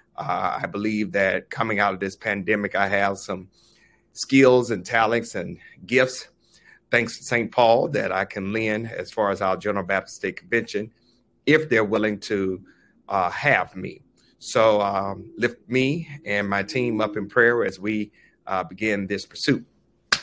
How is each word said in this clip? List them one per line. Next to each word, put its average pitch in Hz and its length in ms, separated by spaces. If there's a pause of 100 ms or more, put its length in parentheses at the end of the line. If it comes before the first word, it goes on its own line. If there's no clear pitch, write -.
(180)
uh, 92 440
I 101 40
believe 104 480
that 95 360
coming 110 300
out 101 140
of 92 80
this 95 160
pandemic, 101 580
I 98 140
have 98 280
some 92 300 (640)
skills 127 600
and 92 140
talents 113 500
and 90 220 (280)
gifts, 127 420 (640)
thanks 117 260
to - 60
Saint 117 300
Paul, 117 380
that 101 200
I 95 140
can 98 260
lend 110 400
as 90 180
far 101 220
as 98 100
our 95 140
General 98 300
Baptist 95 320
State 92 180
Convention, 113 560 (540)
if 151 240
they're 110 160
willing 104 340
to, 95 420 (460)
uh, 95 220
have 107 440
me. 92 280 (360)
So, 110 440
um, 98 560
lift - 320
me 135 400 (160)
and 101 240
my 98 140
team 117 360
up 104 160
in 101 140
prayer 120 340
as 101 160
we, 104 320 (340)
uh, 92 200
begin 101 420
this 98 180
pursuit. - 400 (580)